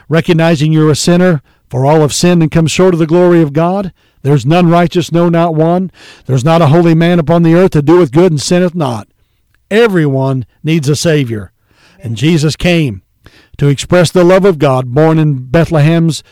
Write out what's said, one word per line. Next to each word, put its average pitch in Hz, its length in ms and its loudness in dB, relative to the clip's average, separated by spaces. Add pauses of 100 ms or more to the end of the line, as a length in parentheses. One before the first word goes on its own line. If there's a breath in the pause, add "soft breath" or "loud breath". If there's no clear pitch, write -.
recognizing 160 640 0
you're 156 180 2
a 143 60 0
sinner? 175 440 0 (300)
"For 131 160 -4
all 156 160 2
have 147 100 0
sinned 175 300 0
and 156 80 0
come 165 160 0
short 185 260 0
of 160 80 -2
the 165 60 0
glory 175 340 2
of 147 140 -2
God. 175 400 -4 (260)
There's 135 240 0
none 170 240 2
righteous, 170 420 0
no, 170 200 0
not 170 240 -2
one. 170 360 -2 (360 loud breath)
There's 127 180 -2
not 165 160 2
a 165 60 2
holy 165 280 2
man 170 240 2
upon 170 260 0
the 165 100 2
earth 180 160 2
that 147 160 -2
doeth 165 260 2
good 175 180 4
and 147 100 -2
sinneth 180 340 -2
not." 123 340 -6 (600)
Everyone 143 760 0 (180)
needs 151 280 -2
a 147 60 0
Savior. 120 540 -4 (480 soft breath)
And 113 160 -10
Jesus 151 420 -2
came 156 440 -4 (580 soft breath)
to 143 100 0
express 160 420 0
the 180 140 0
love 185 200 2
of 190 140 2
God, 131 360 -2
born 160 240 2
in 143 320 -2
Bethlehem's 165 800 0